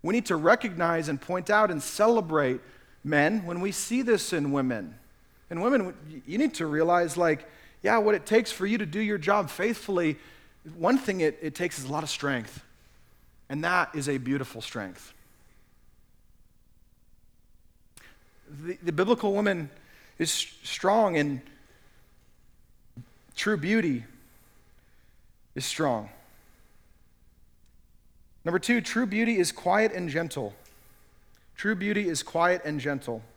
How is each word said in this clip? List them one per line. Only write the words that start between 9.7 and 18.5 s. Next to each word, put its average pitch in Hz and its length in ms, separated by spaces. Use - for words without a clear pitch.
one 196 220
thing 196 220
it, 151 220
it 151 120
takes 175 240
is 135 80
a 139 60
lot 151 100
of 147 80
strength. 127 520
And 151 160
that 175 300
is 143 160
a 139 80
beautiful 127 420
strength. - 540